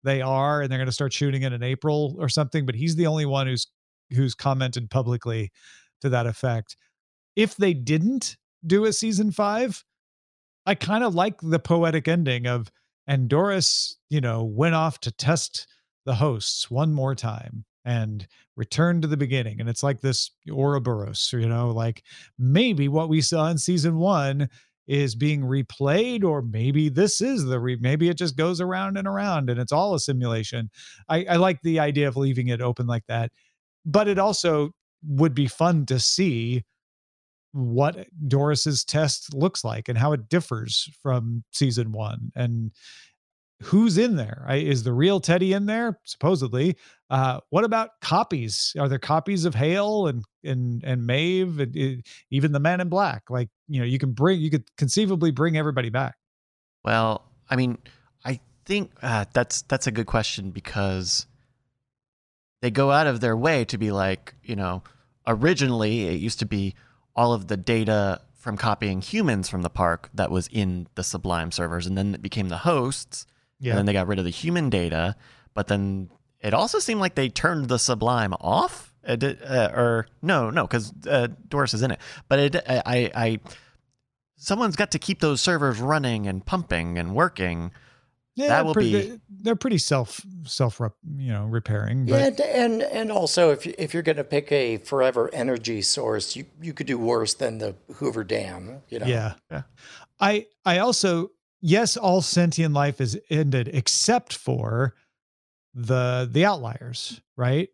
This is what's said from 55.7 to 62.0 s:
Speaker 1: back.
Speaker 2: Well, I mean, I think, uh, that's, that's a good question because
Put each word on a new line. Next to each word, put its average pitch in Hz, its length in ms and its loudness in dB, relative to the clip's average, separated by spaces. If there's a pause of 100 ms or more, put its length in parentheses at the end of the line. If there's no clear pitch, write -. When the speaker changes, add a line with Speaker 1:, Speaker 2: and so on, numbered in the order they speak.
Speaker 1:
back. 127 280 -4 (680)
Speaker 2:
Well, 110 400 2 (240)
I 131 80 0
mean, 123 220 0 (460)
I 127 160 -6 (260)
think, 196 240 -2 (120)
uh, 113 300 -2
that's, - 300 0
that's - 240 -2
a 123 60 -2
good 110 140 -2
question 104 440 -2
because 95 760 -4 (1400)